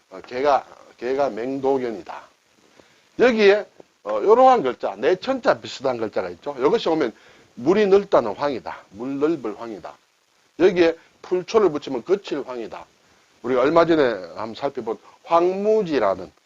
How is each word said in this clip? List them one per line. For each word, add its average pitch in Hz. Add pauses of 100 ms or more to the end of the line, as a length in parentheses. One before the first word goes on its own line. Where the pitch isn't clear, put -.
(100)
어, 95
개가, 135 (340)
개가 135
맹도견이다. 123 (960)
여기에, 214 (380)
어, 110
요러한 240
글자, 120
내천자 185
비슷한 123
글자가 104
있죠. 143
이것이 175
오면 156 (420)
물이 196
넓다는 175
황이다. 98
물 127
넓을 135
황이다. 92 (680)
여기에 175 (260)
풀초를 185
붙이면 143
거칠 175
황이다. 101 (560)
우리가 123
얼마 165
전에 160 (340)
한번 107
살펴본 117 (260)
황무지라는, 170 (160)